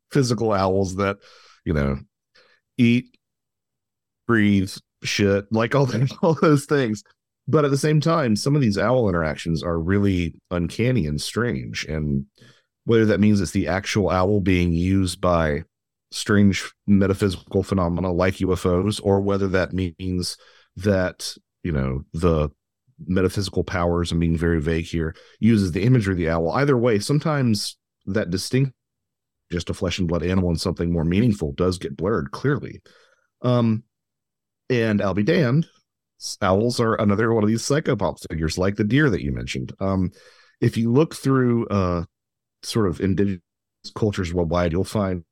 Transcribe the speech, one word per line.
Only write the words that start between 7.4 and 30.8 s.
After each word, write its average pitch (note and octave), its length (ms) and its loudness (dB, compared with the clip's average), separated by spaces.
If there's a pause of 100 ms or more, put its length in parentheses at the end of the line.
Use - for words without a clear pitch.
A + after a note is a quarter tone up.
But D3 160 2
at C#3+ 60 0
the C#3 80 2
same D3+ 220 2
time, C#3+ 360 0
some C3+ 180 0
of D3+ 60 2
these G#2+ 160 2
owl A2+ 320 2
interactions E2 540 -2
are E2 160 -2
really F#2 560 0 (160)
uncanny F#2 560 -2
and D2 140 -4
strange. E2+ 640 -6
And D2 420 -4 (580)
whether A2+ 220 4
that G#2+ 140 2
means G#2 200 4
it's F2+ 120 -2
the F#2 160 -2
actual F#2+ 420 0
owl F#2 300 2
being F2+ 320 2
used F#2 480 0
by D#2+ 440 0 (480)
strange G2+ 560 2 (200)
metaphysical G2 720 0
phenomena F2+ 500 -2
like F2+ 280 0
U F#2 120 0
F F2+ 140 -2
Os, F#2+ 340 2
or G2 200 2
whether G2 280 0
that F2+ 240 0
means F#2 640 -4 (400)
that, F#2 580 -2 (280)
you F2 100 -4
know, C2+ 400 -2
the D#2+ 380 2 (560)
metaphysical F#2 580 -2
powers, F2 460 0
and E2+ 100 -2
being E2 160 2
very E2 240 2
vague E2 260 -2
here, D#2+ 280 -4 (240)
uses G#2 340 2
the F2+ 100 -2
imagery A2+ 300 2
of F#2 60 -2
the E2 100 0
owl. E2 220 0
Either C3+ 260 2
way, A#2 220 2
sometimes C#3 800 -2 (300)
that G2 240 -2
distinct, B2+ 420 -2 (800)
just F2 180 -6
a E2+ 40 -4
flesh - 240 -4
and F2+ 100 -2
blood E2 140 -2
animal F2+ 280 0
and D#2+ 100 -2
something F2 320 -4